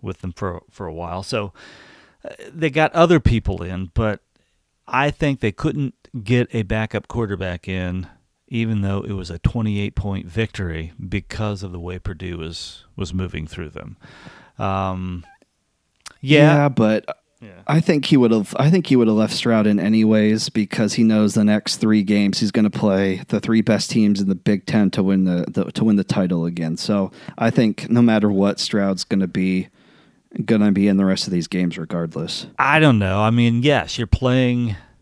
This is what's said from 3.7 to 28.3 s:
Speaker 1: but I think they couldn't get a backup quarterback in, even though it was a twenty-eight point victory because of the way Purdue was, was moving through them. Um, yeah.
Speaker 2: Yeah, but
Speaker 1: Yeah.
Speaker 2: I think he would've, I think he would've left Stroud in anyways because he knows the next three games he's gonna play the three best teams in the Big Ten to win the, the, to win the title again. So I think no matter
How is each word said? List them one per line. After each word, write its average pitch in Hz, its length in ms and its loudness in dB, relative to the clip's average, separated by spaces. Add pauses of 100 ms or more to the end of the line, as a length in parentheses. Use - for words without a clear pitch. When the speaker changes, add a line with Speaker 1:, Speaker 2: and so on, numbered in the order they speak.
Speaker 1:
but 107 260 -2 (640)
I 139 240 0
think 143 300 -2
they 107 120 0
couldn't 147 420 -4 (280)
get 120 320 0
a 110 80 -2
backup 107 460 -4
quarterback 95 580 -6
in, 90 400 -4 (400)
even 113 360 -2
though 98 180 -2
it - 140 -8
was 90 160 -8
a 85 100 -10
twenty-eight 104 560 -2
point 98 300 -6
victory 85 680 -6 (160)
because 101 560 -6
of 90 80 -12
the 87 80 -12
way 90 180 -10
Purdue 87 400 -10
was, - 460 -12 (100)
was 87 180 -8
moving 85 340 -6
through 78 240 -12
them. - 260 -16 (600)
Um, 92 680 -4 (960)
yeah. 147 420 6
Speaker 2:
Yeah, 147 60 4
but 110 360 2 (360)
Speaker 1:
Yeah. 98 260 -20
Speaker 2:
I 156 140 2
think 147 260 2
he 160 100 6
would've, 113 420 4
I 147 120 4
think 180 160 2
he 135 100 4
would've 110 160 6
left 107 220 2
Stroud 110 320 2
in 101 120 4
anyways 107 720 2
because 107 460 -2
he 117 100 2
knows 107 300 4
the 107 100 2
next 104 320 0
three 107 260 2
games 101 380 2
he's 104 100 0
gonna 107 200 2
play 95 580 0
the 110 100 -2
three 113 220 2
best 104 300 0
teams 104 280 2
in 98 120 -2
the 95 40 0
Big 98 300 -2
Ten 104 280 2
to 104 100 0
win 95 220 2
the, 87 240 0
the, - 240 -4
to - 120 -2
win 107 120 4
the 98 80 2
title 87 420 0
again. 85 320 -4
So 98 320 -2 (260)
I 113 140 0
think 110 400 0
no 120 100 4
matter 107 300 4